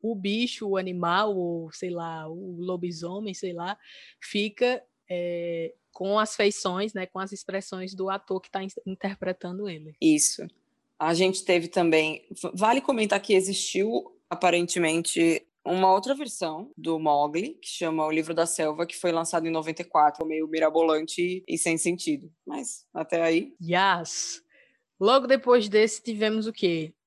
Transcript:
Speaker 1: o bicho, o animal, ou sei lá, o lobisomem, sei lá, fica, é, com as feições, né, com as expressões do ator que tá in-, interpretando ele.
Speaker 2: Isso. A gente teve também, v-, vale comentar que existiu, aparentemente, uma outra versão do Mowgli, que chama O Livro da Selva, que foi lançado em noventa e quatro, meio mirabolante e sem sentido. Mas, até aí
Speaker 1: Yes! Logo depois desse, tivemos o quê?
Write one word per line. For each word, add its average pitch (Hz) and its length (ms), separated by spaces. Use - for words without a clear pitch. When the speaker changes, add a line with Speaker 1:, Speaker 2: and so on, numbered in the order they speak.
Speaker 1:
o 226 140
bicho, 208 540
o 196 80
animal, 185 600
ou 170 360
sei 180 180
lá, 165 380
o 180 320
lobisomem, 180 760
sei 185 180
lá, 175 240
fica, 214 600
é, 170 640
com 196 280
as 214 160
feições, 202 580
né, 190 100
com 185 140
as 190 140
expressões 190 640
do 190 140
ator 190 320
que - 100
tá 190 120
in-, 190 60
interpretando 190 840
ele. 156 320
Speaker 2:
Isso. 156 460
A 156 140
gente 185 320
teve 175 240
também, 160 640
v-, - 240
vale 220 260
comentar 214 400
que 214 140
existiu, 196 840
aparentemente, 170 1120
uma 185 280
outra 208 220
versão 214 640
do 160 200
Mowgli, 151 640
que - 80
chama 160 380
O 156 40
Livro 156 220
da 165 140
Selva, 160 400
que - 100
foi 175 160
lançado 165 340
em 165 40
noventa 160 320
e - 20
quatro, 151 400
meio 156 240
mirabolante 160 1000
e 165 120
sem 165 180
sentido. 160 560
Mas, - 480
até 165 260
aí 165 320
Speaker 1:
Yes! 175 800
Logo 247 280
depois 247 420
desse, 214 340
tivemos 214 440
o 220 60
quê? 165 420